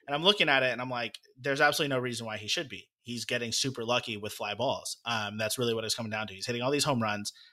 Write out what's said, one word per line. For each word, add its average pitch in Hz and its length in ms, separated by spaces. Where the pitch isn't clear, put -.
And 143 80
I'm 151 80
looking 185 260
at 135 140
it 127 100
and 117 80
I'm 127 100
like, 120 280
"There's 139 200
absolutely 147 340
no 127 60
reason 120 260
why 107 120
he 104 100
should 143 200
be. 95 200
He's 117 220
getting 120 280
super 120 320
lucky 117 320
with 104 160
fly 104 220
balls." 104 500
Um, 107 340
that's 110 200
really 120 160
what 110 100
it's 104 100
coming 113 180
down 107 160
to. 95 60
He's 95 120
hitting 120 160
all 131 80
these 143 140
home 131 180
runs, 104 300